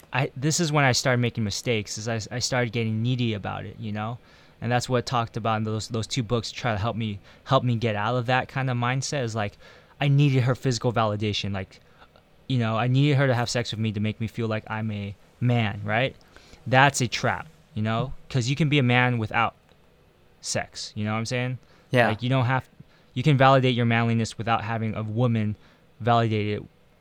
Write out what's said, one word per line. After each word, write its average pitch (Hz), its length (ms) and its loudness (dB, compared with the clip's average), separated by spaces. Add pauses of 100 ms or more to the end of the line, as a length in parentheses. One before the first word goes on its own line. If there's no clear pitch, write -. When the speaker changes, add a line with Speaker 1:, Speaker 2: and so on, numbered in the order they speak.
(120)
Speaker 1:
I, 131 240 -2
this 147 220 -2
is 160 140 0
when 147 120 4
I 131 80 4
started 123 280 2
making 117 240 0
mistakes, 107 540 -4
is 107 100 -8
I, 113 120 -4 (140)
I 123 60 -4
started 123 320 -2
getting 110 300 -2
needy 120 320 0
about 98 320 -8
it, 104 120 -14
you 110 140 -8
know? 110 260 -6 (420)
And 117 120 -2
that's 120 160 0
what 123 180 0
talked 117 300 -2
about 110 220 0
in 110 60 -2
those, 110 240 -4
those 110 180 -4
two - 160 -4
books 110 280 -2
to - 40 -14
try 120 180 -4
to 104 60 -2
help 104 180 -2
me, 107 240 -6 (240)
help 135 180 4
me 123 140 0
get 110 180 -2
out 107 220 -2
of 120 100 -2
that 127 220 0
kind 131 220 -4
of 123 60 -2
mindset, 127 460 -2
is, 113 120 -4
like, 104 220 -4 (440)
I 143 80 2
needed 139 360 6
her 127 100 2
physical 120 380 -2
validation. 104 600 0
Like, 95 280 -10 (680)
you 131 100 0
know, 113 180 0
I 117 120 0
needed 139 280 4
her 139 100 4
to 127 80 4
have 117 140 0
sex 120 220 -2
with 104 80 -8
me 110 140 -2
to 107 80 -4
make 107 200 -2
me 113 60 -4
feel 113 220 -4
like 107 180 -4
I'm 110 240 -6
a 101 240 -8 (260)
man, 113 440 0
right? 117 320 -2 (500)
That's 131 340 6
a 127 60 0
trap, 107 400 -4 (280)
you 107 80 -4
know? 117 300 -2 (160)
'Cause 123 200 0
you 139 80 0
can 156 120 2
be 147 100 4
a 139 40 4
man 123 360 4
without 110 360 0 (840)
sex, - 540 -8
you 107 100 -4
know 107 80 -2
what 110 60 -2
I'm 113 80 -4
saying? 127 320 -4 (320)
Speaker 2:
Yeah. 120 180 4
Speaker 1:
Like, 107 140 -2
you 123 80 -2
don't 131 160 2
have, 131 200 0 (460)
you 127 100 -4
can 147 140 4
validate 131 380 6
your 120 100 2
manliness 117 540 2
without 113 260 0
having 110 300 -4
a 98 80 -4
woman 110 540 0 (440)
validate 107 560 2
it - 60 -8 (380)